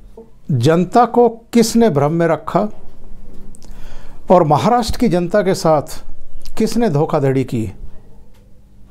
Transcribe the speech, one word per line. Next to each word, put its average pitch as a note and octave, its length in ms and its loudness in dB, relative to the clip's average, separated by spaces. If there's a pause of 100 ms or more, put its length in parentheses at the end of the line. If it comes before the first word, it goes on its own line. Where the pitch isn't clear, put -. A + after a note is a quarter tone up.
(520)
जनता E3+ 540 4
को A#3+ 240 4
किसने A#3 600 2
भ्रम C#3+ 220 2
में E3+ 160 2
रखा D#3+ 420 -2 (1600)
और F3+ 120 4
महाराष्ट्र D#3 540 0
की A#3+ 100 2
जनता F3 340 0
के F#3 140 0
साथ - 480 0 (540)
किसने A3 320 0
धोखाधड़ी C#3 540 0
की? A2 280 -4 (1200)